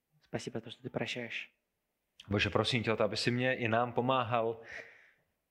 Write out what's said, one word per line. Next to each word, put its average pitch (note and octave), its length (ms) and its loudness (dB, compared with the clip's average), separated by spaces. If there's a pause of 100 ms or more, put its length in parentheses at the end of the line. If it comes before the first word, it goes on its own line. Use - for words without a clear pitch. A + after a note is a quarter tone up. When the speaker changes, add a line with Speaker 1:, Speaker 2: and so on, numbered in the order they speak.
(220)
Speaker 1:
Спасибо - 360 -8
за A2 60 -8
то, A#2 60 -12
что - 120 -16
ты C3 80 -10
прощаешь. A#2+ 600 -6 (760)
Speaker 2:
Bože, G2+ 220 2
prosím A2 320 2
tě A2+ 100 2
o G#2+ 40 2
to, A2+ 80 4
aby G2+ 120 0
si - 140 0
mě B2+ 240 2
i A#2+ 140 0
nám A#2 240 2
pomáhal A#2+ 680 2 (920)